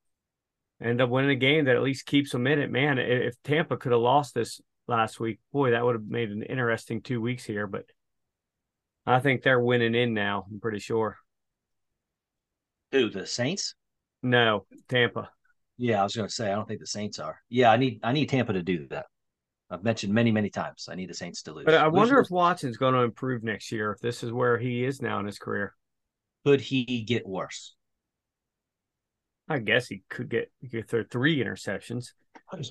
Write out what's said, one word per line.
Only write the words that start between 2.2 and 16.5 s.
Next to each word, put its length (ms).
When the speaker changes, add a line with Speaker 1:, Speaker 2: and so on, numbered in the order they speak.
Speaker 1:
them 140
in 120
it. 120
Man, 280
i-, 40
if 400
Tampa 360
could 140
have 100
lost 320
this 260
last 340
week, 200
boy, 160
that 120
would 120
have 120
made 240
an 120
interesting 580
two 220
weeks 220
here, 220
but 200
I 140
think 220
they're 160
winning 360
in 180
now, 400
I'm 80
pretty 200
sure. 360
Speaker 2:
Who, 160
the 180
Saints? 480
Speaker 1:
No, 440
Tampa. 440
Speaker 2:
Yeah, 220
I 20
was 120
gonna 140
say, 240